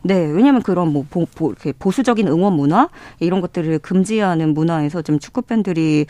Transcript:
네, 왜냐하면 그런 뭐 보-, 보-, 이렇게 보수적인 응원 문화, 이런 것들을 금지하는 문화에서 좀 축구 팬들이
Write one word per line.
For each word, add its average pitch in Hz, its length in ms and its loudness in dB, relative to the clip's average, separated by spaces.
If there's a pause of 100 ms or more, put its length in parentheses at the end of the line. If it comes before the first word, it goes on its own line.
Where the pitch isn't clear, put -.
네, 185 120 0
왜냐하면 190 480 2
그런 175 300 0
뭐 143 160 -2
보-, 170 180 -2
보-, 151 240 -4
이렇게 135 260 -6
보수적인 220 520 0
응원 175 240 2
문화, 165 360 2 (300)
이런 175 220 0
것들을 160 400 -2
금지하는 185 760 0
문화에서 160 480 -2
좀 151 160 -2
축구 - 240 -6
팬들이 160 680 0